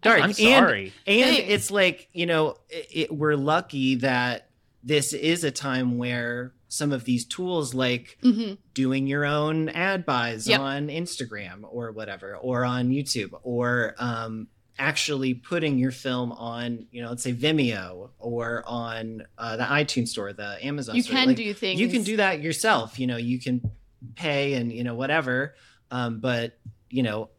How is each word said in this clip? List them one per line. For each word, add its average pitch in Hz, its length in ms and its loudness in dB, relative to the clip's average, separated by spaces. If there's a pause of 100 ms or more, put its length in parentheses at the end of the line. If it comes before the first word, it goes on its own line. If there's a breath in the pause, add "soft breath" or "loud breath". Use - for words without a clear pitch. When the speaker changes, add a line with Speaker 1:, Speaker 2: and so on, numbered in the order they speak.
Speaker 1:
Dark. 220 160 8
Speaker 2:
I'm 160 120 4
Speaker 1:
And, 202 60 -2
Speaker 2:
sorry. 196 560 6 (140)
Speaker 1:
and 220 180 4 (120)
Speaker 3:
Thanks. 247 160 2
Speaker 1:
it's - 180 0
like, 185 420 2
you 170 140 -2
know, 156 300 2 (120)
it, 160 220 -12
it, 160 220 -2
we're 151 240 2
lucky 139 600 2
that 123 520 0 (340)
this 143 300 2
is 165 320 0
a 139 80 0
time 127 440 0
where 123 560 -4 (140)
some 147 240 -2
of 127 140 -2
these 123 200 2
tools, 175 480 -2
like 123 520 -2
Speaker 3:
Mm-hmm. 220 300 4 (180)
Speaker 1:
doing 135 340 0
your 143 180 0
own 151 440 0
ad 185 360 -2
buys 117 440 -2
Speaker 3:
Yep. 220 120 4
Speaker 1:
on 139 280 -4
Instagram 110 720 -8 (100)
or 117 220 -8
whatever, 98 420 -10
or 123 300 0
on 123 260 2
YouTube, 131 540 -2
or, 120 540 0
um, 113 500 -6 (280)
actually 139 580 0
putting 151 440 -2
your 131 140 2
film 123 400 -4
on, 117 580 -8
you 120 120 -12
know, 117 80 -8
let's 120 120 -8
say 127 100 -2
Vimeo 113 840 0
or 117 480 -4
on, 113 560 -6 (160)
uh, 113 180 -6
the 120 80 -2
iTunes 135 440 0
store, 101 240 -6
the 101 340 -10
Amazon 143 300 -4
Speaker 3:
You 247 60 4
Speaker 1:
store. 247 160 -2
Speaker 3:
can 254 100 6
Speaker 1:
Like, 254 80 6
Speaker 3:
do 226 80 -4
Speaker 1:
you 202 100 -2
can 190 360 0
Speaker 3:
things. 240 140 0
Speaker 1:
do 214 120 0
that 190 260 2
yourself. 151 560 0
You 127 80 -2
know, 123 100 -2
you 120 220 -2
can 123 320 -2 (460)
pay 143 380 0
and, 120 180 -2
you 117 100 -6
know, 120 140 -4
whatever. 135 580 0 (380 soft breath)
Um, 120 260 -2
but, 117 400 -2 (320)
you 127 140 0
know 107 340 -4